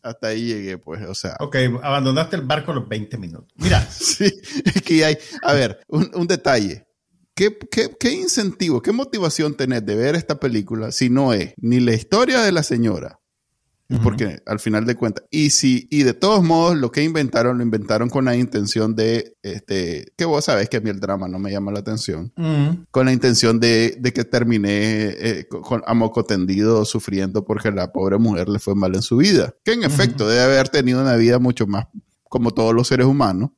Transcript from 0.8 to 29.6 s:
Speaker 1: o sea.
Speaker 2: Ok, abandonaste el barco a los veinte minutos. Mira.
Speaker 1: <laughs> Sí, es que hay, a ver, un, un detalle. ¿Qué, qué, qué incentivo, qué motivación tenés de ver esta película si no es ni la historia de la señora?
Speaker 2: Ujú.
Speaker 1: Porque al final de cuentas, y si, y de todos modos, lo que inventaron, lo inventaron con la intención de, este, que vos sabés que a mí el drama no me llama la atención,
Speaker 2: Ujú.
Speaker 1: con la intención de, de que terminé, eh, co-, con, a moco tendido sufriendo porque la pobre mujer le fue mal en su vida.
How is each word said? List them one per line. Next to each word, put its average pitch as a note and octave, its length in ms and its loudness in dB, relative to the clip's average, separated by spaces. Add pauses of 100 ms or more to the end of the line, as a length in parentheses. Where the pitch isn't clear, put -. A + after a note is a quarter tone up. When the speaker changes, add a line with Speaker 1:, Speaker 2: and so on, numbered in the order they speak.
Speaker 1:
o F#2+ 60 -12
sea. - 260 -10
Speaker 2:
Ok, C#3+ 160 -6 (260)
abandonaste C#3+ 540 0
el D3+ 60 -6
barco D3+ 300 -4
a - 40 -4
los G#2+ 120 -6
veinte A2 300 -8
minutos. E2+ 380 -16
Mira. D3+ 340 2
Speaker 1:
<laughs> - 0 -
Sí, - 400 0 (340)
es F#3 180 2
que D#3+ 220 4
hay, D3+ 140 2 (240)
a C#3+ 100 2
ver, C#3 360 0
un, D#3 260 0
un F3 120 -2
detalle. B2 600 0 (480)
¿Qué, G#3+ 240 0 (120)
qué, - 280 -2
qué B3 140 0
incentivo, G3 680 -2
qué G3 120 -2
motivación F3 640 -2
tenés B2+ 300 -2
de G#2 100 -2
ver B2+ 200 0
esta D#3+ 260 -4
película A2 520 -4
si B2 180 0
no C3 240 2
es F#2 240 -4
ni B2 220 2
la A#2+ 120 4
historia A#3+ 480 2
de G3+ 120 2
la D#3+ 100 0
señora? G#2+ 580 -2 (680)
Speaker 2:
Ujú. B2 120 0
Speaker 1:
Porque A2 440 0
al G#2 120 -4
final G#2+ 280 0
de A#2+ 100 0
cuentas, A2+ 340 -4
y D3+ 200 2
si, B2+ 400 2
y D3 120 2
de B2 120 4
todos G3 280 4
modos, E3 340 4
lo B2 140 0
que D3 140 0
inventaron, B2+ 540 0
lo B2 40 -2
inventaron A2 460 0
con C3 160 0
la B2 100 2
intención A2 600 0
de, A2+ 460 -2
este, F#2 760 -6
que E3+ 80 -4
vos D3+ 220 0
sabés A2 220 0
que B2 100 -2
a - 20 0
mí A2 100 -4
el G2 80 -6
drama F#2+ 300 -4
no F#2 100 -8
me G2 140 -6
llama G2+ 180 -4
la G#2 100 -4
atención, G2+ 560 -6
Speaker 2:
Ujú. D#3+ 540 -2
Speaker 1:
con C3 160 2
la C3 60 4
intención A#2 480 2
de, A2+ 400 2
de B2 120 -2
que A#2+ 120 -4
terminé, G#2+ 840 0
eh, A2 380 -6
co-, - 120 -10
con, A#2+ 260 -4
a A#2 80 0
moco A2 300 2
tendido G#2 600 2
sufriendo F#2+ 600 -4
porque G#2+ 260 -2
la F#2 220 -4
pobre F#2+ 260 0
mujer G2+ 300 2
le G#2 100 -2
fue G2+ 160 -4
mal F#2+ 220 0
en A2+ 60 -2
su A#2+ 160 0
vida. F3 440 2